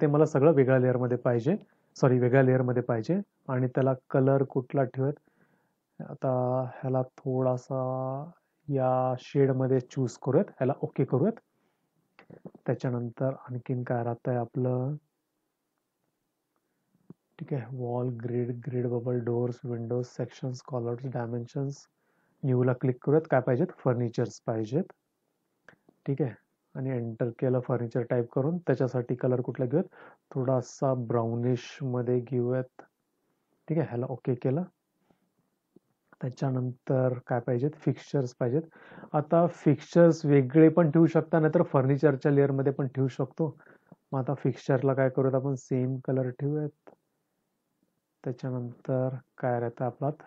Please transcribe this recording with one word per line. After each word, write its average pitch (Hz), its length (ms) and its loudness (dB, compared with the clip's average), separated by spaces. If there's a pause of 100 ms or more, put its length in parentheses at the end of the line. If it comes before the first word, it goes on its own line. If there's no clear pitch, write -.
ते 156 60 4
मला 151 180 4
सगळं 151 280 4
वेगळ्या 131 260 4
लेअरमध्ये 123 380 2
पाहिजे, 123 380 0 (400)
Sorry, 127 240 4
वेगळ्या 123 240 4
लेअरमध्ये 127 400 2
पाहिजे. 123 360 -2 (300)
आणि 127 180 0
त्याला 131 260 2 (160)
color 135 360 4
कुठला 135 400 -2
ठेवत, 135 280 -4 (880)
आता 143 320 -6 (420)
ह्याला 131 280 -2 (160)
थोडासा 131 640 -2 (880)
या 127 520 2
शेडमध्ये 131 600 2
choose 127 360 -4
करूयात, 147 320 0
ह्याला 131 320 -2
ओके - 240 -2
करूयात. 151 340 0 (1300)
त्याच्यानंतर 123 680 -4 (160)
आणखीन 123 340 -6
काय 123 200 -2
राहतंय 120 320 -4
आपलं, 127 600 -2 (2500)
ठीक 156 140 -10
आहे, 123 200 -4
Wall, 123 360 -4 (140)
grid, 120 260 -4 (160)
grid 123 220 -2
bubble, 123 380 -2
doors, 120 380 -2
windows, 120 440 -4
sections, 127 540 -8
कॉलआउट्स, 120 440 -6
dimensions. 120 800 -8 (580)
न्यूला 127 380 4
click 127 220 0
करूयात. 156 280 2
काय 131 100 4
पाहिजेत, 135 260 0 (100)
Furnitures 120 680 -2
पाहिजेत. 117 460 -4 (1120)
ठीक 139 160 -2
आहे, 120 120 -4 (420)
आणि 135 140 -6
enter 120 400 -4 (100)
केलं 127 200 2
furniture 120 500 -2
type 123 240 0
करून. 151 240 0
त्याच्यासाठी 131 580 -2
color 127 260 0
कुठला 123 240 -4
घेऊयात, 143 300 -2 (360)
थोडासा 131 640 -2 (140)
ब्राउनिशमध्ये 120 1120 -2
घेऊयात. 127 600 -4 (840)
ठीक 160 100 -2
आहे, 139 100 0
ह्याला 120 180 -4
ओके 131 300 -4
केलं. 139 280 -2 (1600)
त्याच्यानंतर 127 960 -2 (100)
काय 123 120 -2
पाहिजेत, 131 360 -2
fixtures - 600 -4
पाहिजेत. 131 260 -2 (520)
आता 175 320 4 (100)
fixtures 160 680 4
वेगळे 147 440 6
पण 160 220 4
ठेवू 165 160 6
शकता, 160 320 2
नाहीतर 156 240 4
फर्निचरच्या 139 680 2
लेअरमध्ये 139 420 2
पण 143 140 -2
ठेवू 135 220 -2
शकतो. 135 460 -4 (560)
मग 135 80 -2
आता 131 140 -2
फिक्स्चरला 135 600 0
काय 131 160 2
करूयात 135 260 0
आपण, 135 220 -2
same 131 480 -2
color 131 260 -2
ठेवूयात. 147 640 -6 (1300)
त्याच्यानंतर 127 920 -6 (220)
काय 123 220 -2
राहतं 120 260 -6
आपला, 135 240 -4 (180)